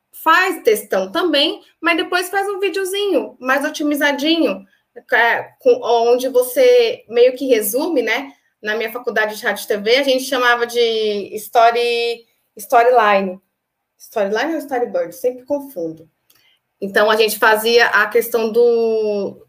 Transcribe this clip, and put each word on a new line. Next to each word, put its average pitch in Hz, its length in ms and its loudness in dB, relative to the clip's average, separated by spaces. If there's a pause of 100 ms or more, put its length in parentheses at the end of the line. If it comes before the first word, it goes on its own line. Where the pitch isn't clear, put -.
(140)
faz 349 500 0
textão 202 480 0
também, 330 500 0 (200)
mas 330 160 0
depois 359 320 -4
faz 392 180 -2
um 403 120 -6
videozinho 381 800 -4
mais 269 260 -2
otimizadinho, 294 1000 -2 (460)
é, 226 380 0 (100)
com, 233 240 2
onde 240 460 2
você 247 800 2
meio 240 260 4
que 269 120 -6
resume, 254 540 0
né? 240 300 -4 (300)
Na 214 140 -4
minha 220 160 -4
faculdade 214 440 -4
de 214 80 -14
rádio 202 200 -4
e - 40 -16
T 214 100 0
V, 214 200 2
a 277 60 2
gente 262 200 0
chamava 240 420 0
de 220 680 -2
story, 233 920 0 (300)
storyline. 208 840 2 (580)
Storyline 220 560 -4
ou 311 60 -4
storyboard? 233 560 -6
Sempre 254 300 -6
confundo. 170 640 -8 (720)
Então, 208 280 0
a 214 60 2
gente 214 240 0
fazia 226 480 4
a 208 200 0
questão 226 440 -2
do 220 960 0